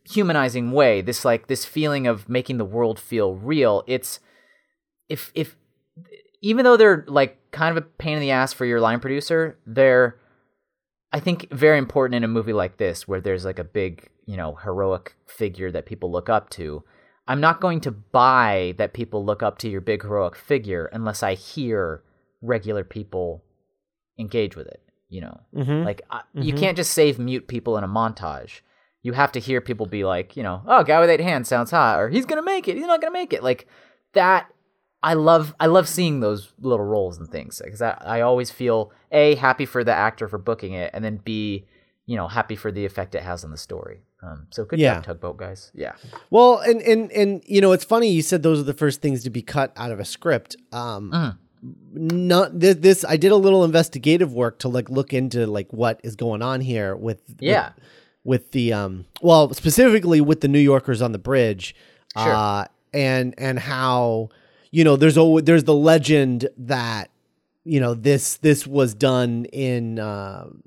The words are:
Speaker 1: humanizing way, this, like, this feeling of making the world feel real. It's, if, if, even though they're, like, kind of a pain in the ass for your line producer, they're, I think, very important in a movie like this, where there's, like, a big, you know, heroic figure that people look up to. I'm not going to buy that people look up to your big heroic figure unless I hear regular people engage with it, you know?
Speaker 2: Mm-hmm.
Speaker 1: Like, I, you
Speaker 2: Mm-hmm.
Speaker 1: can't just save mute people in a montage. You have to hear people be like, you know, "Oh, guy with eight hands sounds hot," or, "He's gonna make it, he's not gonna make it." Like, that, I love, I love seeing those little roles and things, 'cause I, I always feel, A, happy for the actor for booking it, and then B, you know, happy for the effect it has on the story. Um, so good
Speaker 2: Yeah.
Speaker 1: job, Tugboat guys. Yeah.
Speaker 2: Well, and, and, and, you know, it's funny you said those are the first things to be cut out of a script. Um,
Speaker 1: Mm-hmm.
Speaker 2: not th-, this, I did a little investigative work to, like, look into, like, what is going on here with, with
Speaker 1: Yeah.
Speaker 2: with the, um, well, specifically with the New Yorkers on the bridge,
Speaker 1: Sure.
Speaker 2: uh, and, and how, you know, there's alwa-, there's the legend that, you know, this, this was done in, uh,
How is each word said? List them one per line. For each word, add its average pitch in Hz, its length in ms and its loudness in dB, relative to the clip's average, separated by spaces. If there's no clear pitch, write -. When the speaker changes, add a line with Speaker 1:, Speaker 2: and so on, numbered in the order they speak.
Speaker 1:
humanizing 131 680 -2
way, 127 300 4
this, 117 220 -8
like, 117 240 0
this 131 180 -4
feeling 147 400 -4
of 110 220 -4
making 127 300 -6
the 110 60 -4
world 113 340 -4
feel 101 360 -4
real. 113 520 0
It's, - 340 -6
if, - 260 -12
if, 156 200 -8
even 220 240 0
though 247 120 8
they're, 196 320 6
like, 139 300 2
kind 160 240 -2
of 165 80 -2
a - 20 -20
pain 151 280 -8
in 151 60 -4
the 139 100 -2
ass 131 220 0
for - 120 -6
your 120 160 0
line 113 200 0
producer, 151 680 -4
they're, 127 520 4
I 147 80 -4
think, 175 320 -6
very 151 260 4
important 127 380 -2
in 117 80 -2
a 113 40 -2
movie 113 240 -2
like 92 260 -4
this, 92 280 -4
where 95 140 -6
there's, 92 240 -4
like, 92 140 -8
a 87 60 -10
big, 90 440 -8
you 101 100 -12
know, 80 200 -8
heroic 95 580 -6
figure 95 460 -8
that - 140 -8
people 92 240 -10
look 87 180 -6
up 107 220 -2
to. 76 340 -12
I'm 135 140 -2
not 160 200 2
going 170 220 -2
to 139 80 -6
buy 107 880 2
that 104 160 -2
people 110 300 -8
look 104 180 -4
up 104 160 -4
to 113 100 -10
your 98 140 -8
big 104 200 -4
heroic 101 340 -4
figure 101 560 -4
unless 110 300 -8
I 98 120 -2
hear 98 680 -6
regular 107 440 -4
people 90 600 -10
engage 107 380 -6
with 80 100 -16
it, - 140 -20
you 90 140 -16
know? 50 180 -20
Speaker 2:
Mm-hmm. 147 300 -4
Speaker 1:
Like, - 260 -8
I, 113 120 -12
you 143 180 -4
Speaker 2:
Mm-hmm. 143 60 -4
Speaker 1:
can't 180 180 0
just 175 160 -4
save 147 260 2
mute 127 300 -8
people 117 280 -6
in 101 80 -4
a 95 40 -8
montage. 98 720 -6
You 120 100 -6
have 139 200 0
to 123 80 -8
hear 127 200 -4
people 110 260 -8
be 98 180 -6
like, 90 320 -4
you 135 60 -10
know, 95 240 -8
"Oh, 220 160 4
guy 151 180 2
with 170 80 6
eight 160 120 4
hands 160 280 -4
sounds 120 220 -2
hot," 117 300 2
or, 110 80 0
"He's 240 180 -2
gonna 311 160 -4
make 381 240 -4
it, 185 100 -4
he's 302 100 -8
not 330 140 0
gonna 320 120 -6
make 359 200 -6
it." - 120 -6
Like, 127 240 -4
that, 185 340 2
I 165 100 2
love, 156 460 4
I 156 60 2
love 175 220 4
seeing 160 320 -2
those 104 400 -4
little 120 240 0
roles 98 320 -4
and 82 120 -16
things, - 360 -14
'cause 104 160 -14
I, 117 240 -4
I 113 180 -4
always 123 280 0
feel, 113 400 -2
A, 147 240 6
happy 131 300 0
for 123 180 -4
the 107 100 0
actor 107 340 -2
for 104 100 -10
booking 98 340 -6
it, 90 200 -8
and 107 120 -10
then 107 180 -8
B, 107 440 -8
you 117 100 -8
know, 92 100 -8
happy 110 300 -6
for 104 160 -8
the 101 120 -6
effect 95 300 -8
it 78 80 -6
has 87 220 -10
on 78 80 -16
the 76 40 -16
story. - 440 -16
Um, 78 300 -18
so 110 140 -10
good 156 160 -4
Speaker 2:
Yeah. 127 160 2
Speaker 1:
job, 80 80 -12
Tugboat 87 320 -12
guys. 92 380 -18
Yeah. - 180 -12
Speaker 2:
Well, 240 280 8
and, 233 240 2
and, 220 300 2
and, 202 340 0
you 196 140 4
know, 190 100 6
it's 185 140 4
funny 226 260 2
you 165 120 2
said 165 200 -2
those 160 160 4
are 143 60 -2
the 135 100 -4
first 143 260 -2
things 135 220 -2
to 123 80 -6
be 113 120 -8
cut 135 340 -4
out 117 160 -10
of 101 80 -10
a 101 40 -8
script. - 520 -4
Um, 107 400 -10
Speaker 1:
Mm-hmm. 156 1080 -6
Speaker 2:
not 175 320 2
th-, 185 180 4
this, 185 260 4
I 160 120 0
did 175 160 4
a 214 40 6
little 190 280 6
investigative 160 680 2
work 117 280 -2
to, 131 80 -4
like, 123 220 -4
look 135 220 -2
into, 120 340 -2
like, 104 260 -6
what 113 300 -2
is 110 140 -12
going 113 260 -4
on 131 180 -4
here 110 360 -2
with, 107 320 -8
with - 120 -20
Speaker 1:
Yeah. 147 300 0
Speaker 2:
with 127 280 -2
the, 117 200 0
um, 95 340 -6
well, 160 320 6
specifically 180 640 4
with 151 200 2
the 147 80 0
New 143 100 4
Yorkers 135 420 4
on 120 120 -2
the 104 60 -6
bridge, 113 560 -2
Speaker 1:
Sure. 110 180 2
Speaker 2:
uh, 104 300 0
and, 131 460 0
and 131 200 -4
how, 123 680 0
you 160 140 4
know, 147 120 6
there's 151 200 6
alwa-, 160 280 6
there's 156 200 6
the 151 100 4
legend 143 720 4
that, 117 520 -8
you 156 160 0
know, 120 140 0
this, 131 440 0
this 147 280 2
was 135 280 0
done 123 520 0
in, 120 520 -6
uh, 98 480 -10